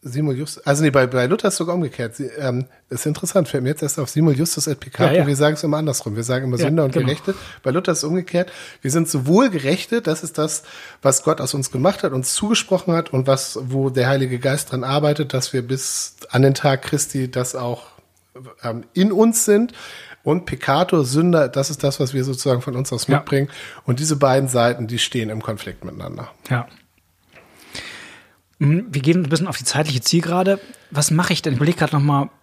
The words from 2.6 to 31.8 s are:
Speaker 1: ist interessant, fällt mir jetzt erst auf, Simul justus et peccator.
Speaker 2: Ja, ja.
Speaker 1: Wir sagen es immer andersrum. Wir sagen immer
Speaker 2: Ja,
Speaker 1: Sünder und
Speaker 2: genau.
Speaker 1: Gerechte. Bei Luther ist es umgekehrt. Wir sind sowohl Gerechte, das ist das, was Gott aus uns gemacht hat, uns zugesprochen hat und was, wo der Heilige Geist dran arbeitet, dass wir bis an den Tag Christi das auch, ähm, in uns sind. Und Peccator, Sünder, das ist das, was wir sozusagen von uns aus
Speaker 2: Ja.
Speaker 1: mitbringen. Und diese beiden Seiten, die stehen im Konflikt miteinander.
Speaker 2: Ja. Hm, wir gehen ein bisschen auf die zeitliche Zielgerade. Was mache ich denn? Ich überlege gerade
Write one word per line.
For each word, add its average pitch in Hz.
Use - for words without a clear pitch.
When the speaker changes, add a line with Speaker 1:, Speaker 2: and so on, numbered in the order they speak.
Speaker 1:
ist 127
interessant, 151
fällt 135
mir 127
jetzt 151
erst 147
auf, 135
Simul 156
justus 151
et 147
peccator. -
Speaker 2:
Ja, 180
ja. 143
Speaker 1:
Wir 143
sagen 147
es 151
immer 151
andersrum. 135
Wir 113
sagen 127
immer 123
Speaker 2:
Ja, -
Speaker 1:
Sünder 156
und 135
Speaker 2:
genau. 139
Speaker 1:
Gerechte. 151
Bei 131
Luther 175
ist 151
es -
umgekehrt. 175
Wir 135
sind 160
sowohl 165
Gerechte, 180
das 165
ist 160
das, 156
was 135
Gott -
aus 135
uns 139
gemacht 151
hat, 156
uns 131
zugesprochen 196
hat 165
und 131
was, 135
wo 135
der 127
Heilige 131
Geist 135
dran 127
arbeitet, 147
dass 127
wir 127
bis -
an 123
den 139
Tag 135
Christi 135
das 123
auch, 120
ähm, 117
in 190
uns 220
sind. 214
Und 170
Peccator, 151
Sünder, 156
das 135
ist 143
das, 139
was 127
wir 131
sozusagen 127
von 123
uns 135
aus 117
Speaker 2:
Ja. 143
Speaker 1:
mitbringen. 139
Und 127
diese 156
beiden 135
Seiten, 120
die 117
stehen 110
im 110
Konflikt 101
miteinander. -
Speaker 2:
Ja. 120
Hm, 160
wir 139
gehen 170
ein 143
bisschen 165
auf 143
die 117
zeitliche 143
Zielgerade. 180
Was 143
mache 170
ich -
denn? 151
Ich 123
überlege 151
gerade 156